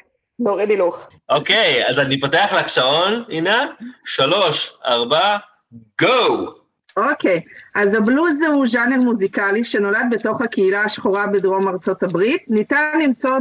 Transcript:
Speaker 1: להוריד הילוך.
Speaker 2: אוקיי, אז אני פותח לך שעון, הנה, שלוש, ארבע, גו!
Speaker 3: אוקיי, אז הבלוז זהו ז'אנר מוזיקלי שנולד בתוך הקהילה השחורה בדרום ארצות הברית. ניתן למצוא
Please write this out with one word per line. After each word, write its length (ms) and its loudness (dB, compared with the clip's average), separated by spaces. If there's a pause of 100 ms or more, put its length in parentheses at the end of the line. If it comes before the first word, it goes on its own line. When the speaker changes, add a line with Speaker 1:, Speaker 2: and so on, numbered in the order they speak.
(400)
Speaker 1:
להוריד 300 -2
הילוך. 380 0 (200)
Speaker 2:
אוקיי, 580 2
אז 140 0
אני 200 0
פותח 400 0
לך 100 -4
שעון, 580 0
הנה, 380 0 (380)
שלוש, 800 0
ארבע, 520 2 (640)
גו! 520 2 (440)
Speaker 3:
אוקיי, 440 0 (340)
אז 200 0
הבלוז 440 2
זהו 280 0
ז'אנר 340 0
מוזיקלי 640 0
שנולד 460 -2
בתוך 300 -2
הקהילה 420 0
השחורה 440 -4
בדרום 420 0
ארצות 340 -4
הברית. 460 0
ניתן 540 0
למצוא 380 0